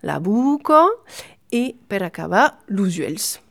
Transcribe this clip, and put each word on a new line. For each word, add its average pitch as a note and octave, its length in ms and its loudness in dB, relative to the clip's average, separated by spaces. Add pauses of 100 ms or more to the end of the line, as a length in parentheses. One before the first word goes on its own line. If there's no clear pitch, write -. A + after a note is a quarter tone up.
la C#3+ 160 -4
buca C4+ 640 2 (680)
e, A#3+ 240 -2 (120)
per G3 160 -4
acabar, F3 640 0
los F#3+ 320 -2
uells. - 400 -6 (120)